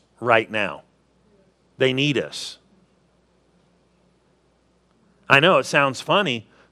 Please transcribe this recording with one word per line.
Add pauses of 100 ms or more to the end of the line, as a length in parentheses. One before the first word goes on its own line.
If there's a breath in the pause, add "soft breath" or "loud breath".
(200)
right
now. (960)
They
need
us. (2750)
I
know
it
sounds
funny, (220 soft breath)